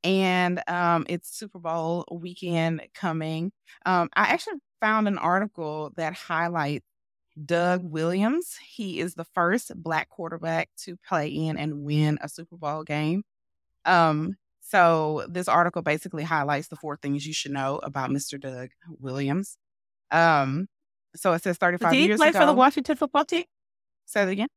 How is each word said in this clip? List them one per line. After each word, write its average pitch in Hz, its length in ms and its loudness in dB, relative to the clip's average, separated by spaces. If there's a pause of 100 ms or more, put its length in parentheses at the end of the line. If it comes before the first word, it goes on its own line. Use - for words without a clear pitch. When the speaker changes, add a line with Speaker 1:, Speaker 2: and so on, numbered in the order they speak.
Speaker 1:
and, 180 640 2
um, 170 400 2
it's - 280 -8
Super 202 220 -14
Bowl 165 540 -4
weekend 170 720 -2 (120)
coming, 160 560 -4 (340)
um, 180 300 2
I - 120 4
actually 339 320 -2 (220)
found 214 280 2
an 196 100 -2
article 160 800 -2
that 165 180 -4
highlights 165 720 -2 (600)
Doug 180 360 2
Williams. 180 800 -2
He 190 380 -8
is 175 140 -4
the 165 100 -12
first 180 500 0
Black 160 360 -4
quarterback 165 580 -6 (120)
to 175 180 -14 (100)
play 151 200 -2
in 156 280 -4
and 151 260 -6
win 151 380 0
a - 80 -12
Super 170 300 -18
Bowl 156 260 -6
game. 156 380 -2 (640)
Um, 165 500 4 (240)
so 160 680 4
this 180 180 -4
article 175 320 4
basically 156 440 -2
highlights 147 440 -2
the 156 80 -16
four 147 220 -10
things 143 280 -4
you 156 60 -8
should 139 200 -6
know 139 300 -2
about 139 280 -4
Mister 139 260 -4
Doug 131 320 -12 (320)
Williams. 139 560 -4 (540)
Um, 156 580 4 (480)
so 185 160 2
it 170 100 0
says 180 140 -2
thirty-five 180 360 2
Speaker 2:
Did 269 80 6
he 320 80 6
Speaker 1:
years 311 100 4
Speaker 2:
play 311 100 8
Speaker 1:
ago. 311 120 2
Speaker 2:
for 311 60 8
the 302 60 6
Washington 262 440 4
football 294 280 0
team? 339 200 -2 (600)
Speaker 1:
Say 202 220 0
that 185 40 -2
again. 208 260 -2